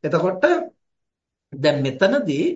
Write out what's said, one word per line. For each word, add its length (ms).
එතකොට 400
දැන් 300
මෙතනදී 720